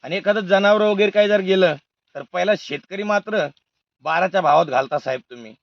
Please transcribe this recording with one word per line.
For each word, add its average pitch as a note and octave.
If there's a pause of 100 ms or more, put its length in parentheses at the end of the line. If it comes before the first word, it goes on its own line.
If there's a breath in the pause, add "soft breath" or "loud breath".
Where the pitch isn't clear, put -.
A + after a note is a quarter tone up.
आणि D3
एखादं G3+
जनावर G3+
वगैरे G#3
काही G#3
जर G#3
गेलं, F#3 (400)
तर C#3+ (120)
पहिला F3+
शेतकरी G3
मात्र G#3 (560)
बाराच्या F3
भावात D#3
घालता C3+
साहेब C3
तुम्ही. A#2